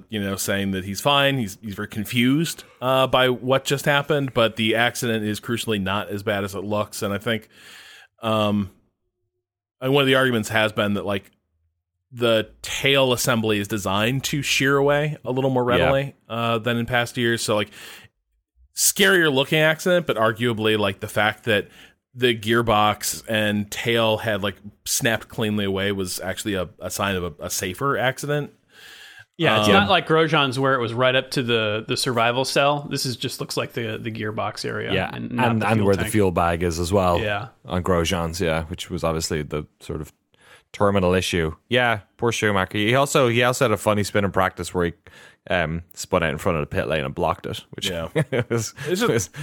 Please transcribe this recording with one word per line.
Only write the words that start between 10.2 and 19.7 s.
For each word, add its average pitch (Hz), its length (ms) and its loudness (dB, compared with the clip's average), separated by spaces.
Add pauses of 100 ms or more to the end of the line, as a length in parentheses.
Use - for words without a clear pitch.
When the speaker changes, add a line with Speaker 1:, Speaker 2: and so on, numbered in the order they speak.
Speaker 1:
has 107 240 2
been 104 220 0
that, 92 100 -4
like, 98 260 -6 (800)
the 117 380 2 (140)
tail 135 500 2
assembly 113 460 0
is 101 100 -4
designed 107 560 -2
to 147 160 -4
shear 139 380 2
away 147 480 0
a 120 40 -4
little 131 200 0
more 123 200 2
Speaker 2:
Yeah. 120 140 4
Speaker 1:
readily, 139 300 0 (120)
uh, 117 300 -2
than 117 220 -2
in 117 80 -2
past 120 320 -2
years. 117 260 0
So, 113 100 0
like, 104 140 0 (1040)
scarier 190 580 4
looking 139 260 2
accident, 156 480 2